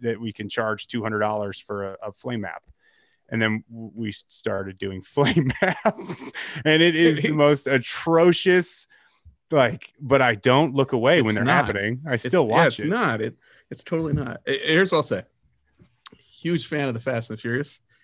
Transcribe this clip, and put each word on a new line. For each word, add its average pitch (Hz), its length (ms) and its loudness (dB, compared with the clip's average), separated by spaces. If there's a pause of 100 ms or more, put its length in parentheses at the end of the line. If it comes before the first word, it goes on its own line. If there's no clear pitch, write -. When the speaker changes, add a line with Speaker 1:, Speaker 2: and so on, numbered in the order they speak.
Speaker 1:
that 113 200 -6
we 113 120 -8
can 104 160 -12
charge 110 380 -4
two 117 160 -6
hundred 107 180 -4
dollars 104 380 -2
for 98 360 -10
a, - 100 -16
a 104 80 -10
flame 120 300 -8
map. 85 200 -12 (680)
And 113 140 -2
then 110 260 -2
w-, 113 280 -16
we 113 140 -6
s-, - 180 -14
started 98 500 -8
doing 95 240 -8
<laughs> - 120 -20
flame 143 360 2 (100)
maps, - 600 -2 (420)
and 156 180 6
it 170 120 6
is 156 280 4
the 156 100 0
Speaker 2:
<laughs> - 0 -
Speaker 1:
most 147 340 4
atrocious. 165 1200 2 (640)
Like, 131 500 2
but 135 220 2
I 120 140 2
don't 127 380 4
look 139 180 0
away 135 280 4
when 110 100 2
Speaker 2:
It's 107 80 0
Speaker 1:
they're 104 60 0
Speaker 2:
not. 123 220 2
Speaker 1:
happening. 104 400 -4
I 143 80 -2
Speaker 2:
It's, 120 80 -4
Speaker 1:
still 135 240 2
Speaker 2:
yeah, 107 60 -2
Speaker 1:
watch 139 140 6 (120)
Speaker 2:
it's - 20 -8
Speaker 1:
it. 123 80 -4
Speaker 2:
not. 170 320 -2
It, 113 160 -6 (340)
it's - 120 -14
totally 160 300 -4
not. 139 340 -4
I, 135 180 -4
here's 175 280 2
what 165 60 2
I'll 151 40 2
say. 98 220 -6 (1160)
Huge 165 260 -2
fan 143 220 -2
of 123 60 -4
the 117 60 -6
Fast 117 300 -4
and 110 80 -8
the - 20 -18
Furious, 123 400 -6 (240)